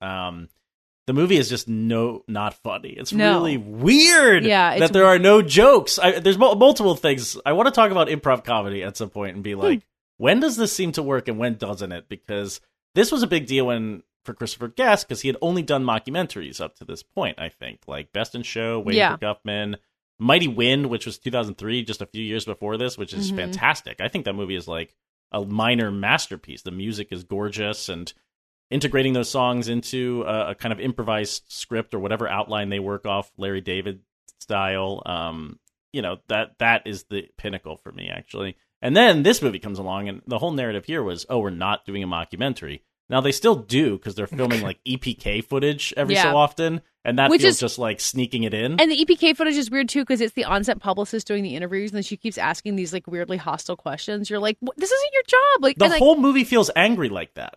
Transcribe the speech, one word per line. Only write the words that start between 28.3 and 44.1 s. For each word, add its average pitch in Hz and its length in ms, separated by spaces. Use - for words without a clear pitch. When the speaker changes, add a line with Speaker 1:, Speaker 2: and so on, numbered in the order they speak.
Speaker 1:
integrating 135 440
those 120 160
songs 123 380
into 120 580
a, 104 240
a 104 40
kind - 180
of 98 80
improvised 110 680
script - 460
or 104 40
whatever 104 300
outline 104 420
they 101 80
work 98 280
off, 98 320
Larry 98 220
David 95 400
style, 95 640
um, 82 520
you 139 100
know, 92 160
that, 110 300
that 117 280
is 101 180
the 101 220
pinnacle 98 400
for - 160
me, - 200
actually. - 440
And 135 160
then 196 260
this - 200
movie 107 160
comes 101 200
along, 95 300
and 98 180
the 117 120
whole 165 140
narrative 113 320
here 156 180
was, 87 260
"Oh, 123 120
we're 101 100
not 92 340
doing 98 180
a 92 40
mockumentary." 85 760
Now, 131 120
they 139 100
still 220 220
do, 127 440
'cause - 160